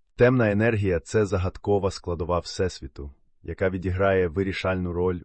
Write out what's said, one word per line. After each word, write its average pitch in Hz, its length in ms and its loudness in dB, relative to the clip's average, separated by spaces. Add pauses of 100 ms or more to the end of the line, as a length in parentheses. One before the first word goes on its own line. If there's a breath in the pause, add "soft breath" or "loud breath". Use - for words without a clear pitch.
(160)
Темна 123 340 6
енергія — 101 540 2
це 107 220 0
загадкова 95 640 0
складова 87 480 -4
Всесвіту, - 760 -6 (280)
яка 92 280 -2
відіграє 92 580 2
вирішальну 92 640 -2
роль 90 320 -2